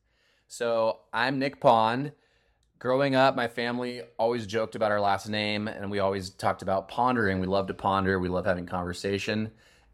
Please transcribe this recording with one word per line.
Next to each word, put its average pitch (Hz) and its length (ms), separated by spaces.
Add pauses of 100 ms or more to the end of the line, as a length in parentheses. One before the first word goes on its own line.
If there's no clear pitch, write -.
(480)
So, 113 500 (160)
I'm 127 240
Nick 135 240
Pond. 120 500 (640)
Growing 131 360
up, 131 220
my 120 120
family 123 540 (160)
always 117 280
joked 110 280
about 110 180
our 104 80
last 101 300
name, 104 360
and 101 240
we 101 80
always 98 300
talked 98 320
about 95 280
pondering. 117 520
We 92 60
love 95 220
to 95 60
ponder. 95 440
We 90 100
love 90 160
having 87 220
conversation. 98 840 (420)